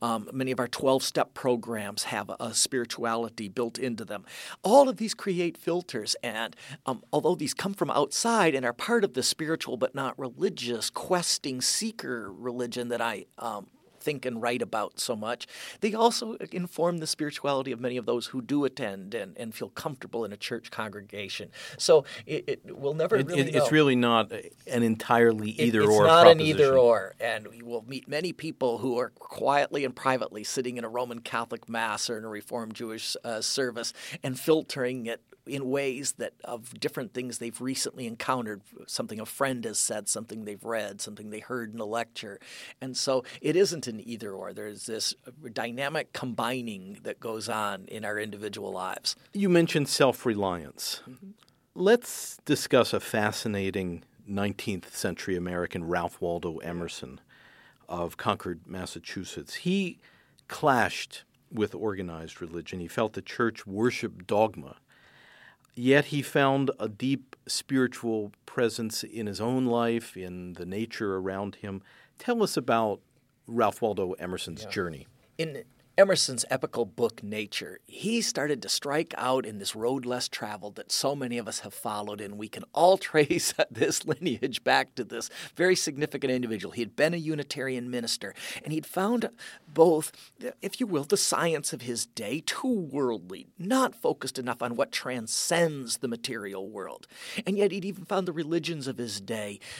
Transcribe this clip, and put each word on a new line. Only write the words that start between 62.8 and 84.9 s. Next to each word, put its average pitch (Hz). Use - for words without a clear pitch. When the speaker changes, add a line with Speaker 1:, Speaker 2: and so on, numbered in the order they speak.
Speaker 2:
felt 110
the 98
church -
worshiped 101
dogma. 101
Yet 135
he 147
found 135
a 110
deep 127
spiritual 117
presence 113
in 110
his 98
own 127
life, 117
in 90
the 90
nature 101
around 95
him. 98
Tell 233
us -
about 113
Ralph 113
Waldo 98
Emerson's 90
Speaker 1:
Yeah. 101
Speaker 2:
journey. 82
Speaker 1:
In 147
Emerson's 139
epical 120
book, 110
Nature, 104
he 226
started 143
to -
strike 151
out 127
in 107
this 98
road 123
less 123
traveled 104
that 104
so 143
many 127
of 113
us 107
have -
followed, 104
and 101
we 107
can -
all 180
<laughs> -
trace 156
this 131
lineage 143
back 131